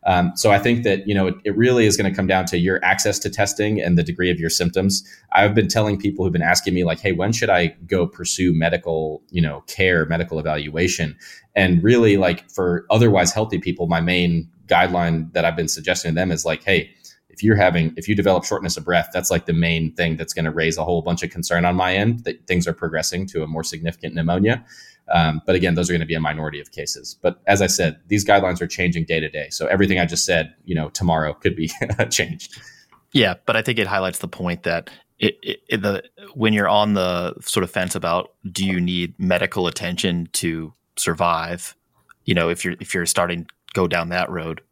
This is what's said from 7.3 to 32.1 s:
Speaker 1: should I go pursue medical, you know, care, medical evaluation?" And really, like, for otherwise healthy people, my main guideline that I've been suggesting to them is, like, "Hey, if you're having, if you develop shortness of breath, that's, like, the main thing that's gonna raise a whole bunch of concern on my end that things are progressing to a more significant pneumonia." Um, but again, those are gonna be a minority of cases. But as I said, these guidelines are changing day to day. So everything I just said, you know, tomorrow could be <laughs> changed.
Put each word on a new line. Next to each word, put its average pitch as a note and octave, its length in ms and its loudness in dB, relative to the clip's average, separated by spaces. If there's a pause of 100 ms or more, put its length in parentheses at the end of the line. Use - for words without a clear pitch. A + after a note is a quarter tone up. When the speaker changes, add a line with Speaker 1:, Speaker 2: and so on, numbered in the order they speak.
Speaker 1:
should A2+ 160 -2
I F2 260 2 (120)
go F2+ 200 2
pursue F2+ 460 -2
medical, D#2+ 760 -2
you F2 120 0
know, D2 260 -2
care, F2+ 380 2
medical E2 340 -4
evaluation?" D2+ 800 -4 (380)
And F2+ 280 4
really, A2 340 6
like, F2+ 340 0
for F2+ 380 -2
otherwise G2+ 440 4
healthy G#2+ 260 -2
people, F2 280 -4
my E2 140 0
main E2+ 480 0 (180)
guideline E2+ 640 2
that E2+ 120 2
I've E2 100 0
been E2 120 -2
suggesting E2+ 440 -4
to D#2 40 0
them F2+ 160 0
is, D#2+ 140 -2
like, - 180 -4
"Hey, F2+ 280 0 (380)
if - 140 -14
you're G#2+ 120 6
having, F2 420 4
if F2 100 -10
you G#2 80 0
develop F#2+ 300 2
shortness - 320 -4
of D#2 80 -12
breath, E2+ 280 0
that's, - 160 -2
like, E2+ 160 0
the E2+ 80 -2
main E2 400 0
thing E2 240 -2
that's D#2+ 160 -8
gonna D#2+ 180 -2
raise D#2+ 260 0
a D#2+ 60 -4
whole E2+ 180 -2
bunch E2+ 220 -2
of F2 60 -6
concern F2 360 -2
on F2+ 100 2
my F#2 200 0
end A#2 280 0
that - 240 -8
things F2+ 200 0
are E2+ 60 -2
progressing E2 540 -4
to E2 160 -6
a D#2 40 -6
more D#2+ 160 -6
significant E2 520 -8
pneumonia." F#2 480 0 (500)
Um, D#2+ 320 2
but F#2+ 80 2
again, F2 220 2
those F2 140 0
are F2+ 40 0
gonna D#2+ 140 0
be D#2+ 80 -4
a D#2+ 40 -4
minority D2+ 400 -4
of C#2+ 120 -18
cases. - 500 -12
But - 240 -2
as G2 160 4
I F#2 60 2
said, F2 400 0
these G2+ 180 0
guidelines F#2+ 340 2
are F2 80 -4
changing F2 380 -2
day E2 140 -2
to D#2 100 -6
day. D2 220 -10
So - 160 -4
everything F#2+ 320 2
I F2 60 2
just E2 200 -2
said, D#2+ 380 -2
you F#2 100 -8
know, D#2 160 -2
tomorrow D#2+ 440 -2
could F2 220 -2
be D#2+ 140 -4 (200)
<laughs> G#2+ 200 -2
changed. - 500 -6 (540)